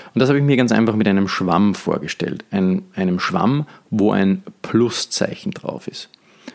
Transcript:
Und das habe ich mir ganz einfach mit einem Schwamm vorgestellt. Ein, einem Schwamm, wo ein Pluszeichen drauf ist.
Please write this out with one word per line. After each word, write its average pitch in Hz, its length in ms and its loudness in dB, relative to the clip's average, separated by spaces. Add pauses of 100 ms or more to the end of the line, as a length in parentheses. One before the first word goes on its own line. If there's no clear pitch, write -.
(140)
Und - 60 0
das 131 100 4
habe 143 100 4
ich 143 40 2
mir 143 140 4
ganz 123 140 4
einfach 110 240 2
mit 110 120 2
einem 98 200 2
Schwamm 95 480 2
vorgestellt. - 760 -6
Ein, 92 320 0 (120)
einem 92 240 -2
Schwamm, 113 480 -2 (220)
wo 107 220 2
ein 98 320 2 (180)
Pluszeichen - 880 -2
drauf - 360 -10
ist. - 220 -16 (460)